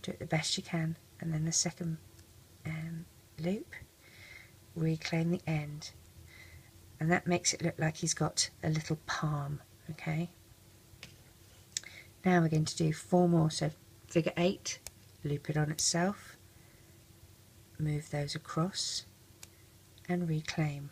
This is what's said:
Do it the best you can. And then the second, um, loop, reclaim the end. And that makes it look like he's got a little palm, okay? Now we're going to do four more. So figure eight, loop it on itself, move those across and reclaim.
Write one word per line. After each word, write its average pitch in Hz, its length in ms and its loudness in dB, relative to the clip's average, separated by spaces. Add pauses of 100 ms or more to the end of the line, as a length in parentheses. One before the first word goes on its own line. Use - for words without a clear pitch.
Do - 100 -8
it - 80 -10
the 131 60 -6
best 156 320 0
you 190 60 -6
can. 165 340 -2 (220)
And 165 120 -4
then 156 140 0
the 165 60 -2
second, 165 480 -2 (640)
um, 165 400 -6 (340)
loop, 190 280 -2 (1080)
reclaim 165 540 0
the 180 160 2
end. 151 460 -4 (1080)
And 160 120 4
that - 140 4
makes 175 260 2
it - 120 -4
look 165 160 0
like 160 180 2
he's 165 160 0
got - 380 0 (120)
a 165 60 2
little 156 380 0
palm, 147 520 -2 (300)
okay? 160 400 -4 (1900)
Now 180 180 6
we're 160 80 6
going 156 160 4
to - 120 -6
do 156 160 2
four 180 340 4
more. 160 220 6
So 156 220 0 (340)
figure - 320 2
eight, 180 400 0 (460)
loop 147 260 -2
it 151 80 0
on 151 140 2
itself, - 640 0 (1400)
move 151 320 -2
those 143 240 -2
across - 680 -2 (1040)
and 175 220 0
reclaim. 151 640 -2